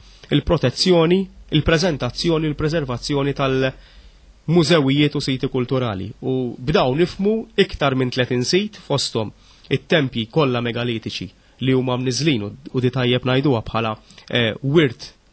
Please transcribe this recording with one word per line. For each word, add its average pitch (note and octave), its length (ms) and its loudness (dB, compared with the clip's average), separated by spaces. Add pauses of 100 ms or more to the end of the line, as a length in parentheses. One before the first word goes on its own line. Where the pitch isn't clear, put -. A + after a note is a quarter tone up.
(320)
il-protezzjoni, E3 880 2 (380)
il-preżentazzjoni, D#3+ 920 0
il-preservazzjoni C#3+ 840 -2
tal-mużewijiet C#3 1800 0
u D3 80 -2
siti C3 240 -2
kulturali. A#2+ 640 -2 (100)
U B2+ 380 -2
bdaw C#3 360 2
nifmu F#3+ 400 0 (220)
iktar D3+ 380 0
minn C3 160 0
tletin B2 320 0
sit G3+ 340 -2
fosthom A#2 540 -2 (380)
it-tempji C3 640 0
kollha C3 300 0
megalitiċi A#2 680 -6 (360)
li C3 80 2
huma B2+ 240 0
mniżlin B2+ 460 -2
u, G#2 80 -8 (220)
u C3 80 -2
di B2 120 2
tajjeb B2 320 0
ngħiduha C3 400 2
bħala, A2+ 300 -4 (340)
eh, A#2 320 0
wirt C#3 520 0 (200)